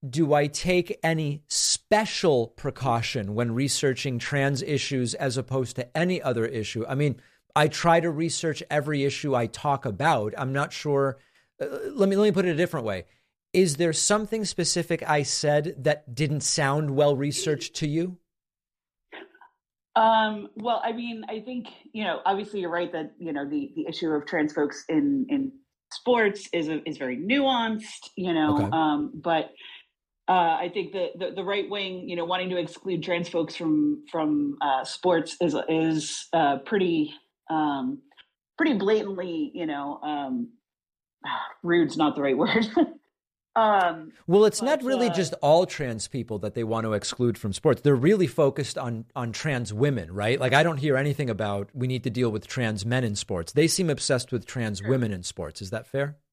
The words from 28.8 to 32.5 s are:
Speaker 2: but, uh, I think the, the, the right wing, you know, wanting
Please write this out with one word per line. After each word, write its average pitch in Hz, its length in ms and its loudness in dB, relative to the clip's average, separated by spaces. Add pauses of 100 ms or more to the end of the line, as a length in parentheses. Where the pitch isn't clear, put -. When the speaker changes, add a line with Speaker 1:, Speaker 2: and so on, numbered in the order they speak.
Speaker 2:
but, 160 360 0 (760)
uh, 175 320 4
I 180 120 -4
think 175 200 -4
the, 185 240 -2
the, 175 200 -6
the 190 60 -6
right 202 260 -2
wing, 190 400 -6
you 175 60 -6
know, 170 120 -4
wanting 185 240 -2